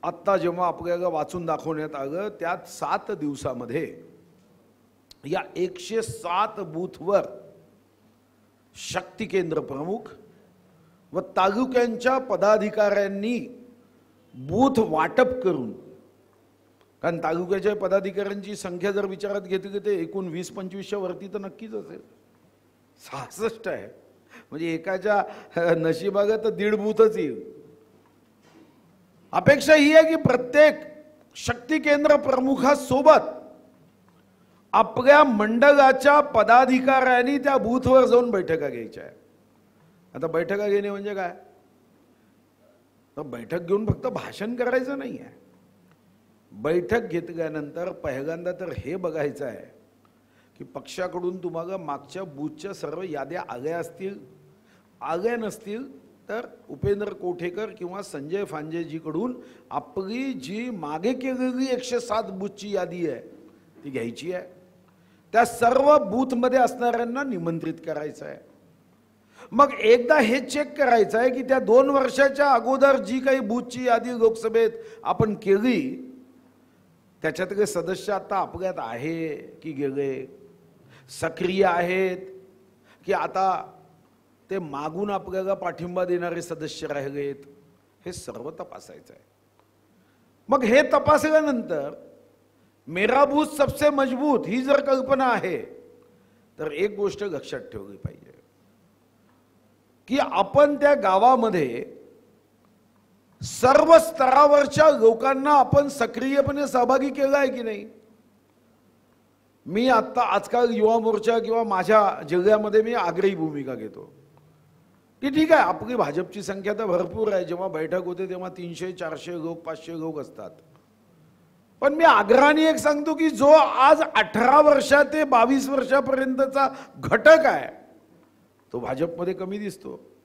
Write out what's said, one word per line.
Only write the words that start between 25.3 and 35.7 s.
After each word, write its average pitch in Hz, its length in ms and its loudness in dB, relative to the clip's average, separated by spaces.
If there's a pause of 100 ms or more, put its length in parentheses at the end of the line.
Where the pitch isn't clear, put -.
अ, 170 180 2
नशिबागं 190 720 0
तर 226 60 0
दीड 202 240 0
बूथच 214 420 2
येईल. 143 360 -6 (1800)
अपेक्षा 269 420 6
ही 302 220 6
आहे 320 120 10
की 320 80 2
प्रत्येक 285 640 4 (560)
शक्ती - 420 -4
केंद्र 294 380 4
प्रमुखासोबत 269 1120 2 (1400)
आपल्या 254 520 6
मंडळाच्या 269 960 4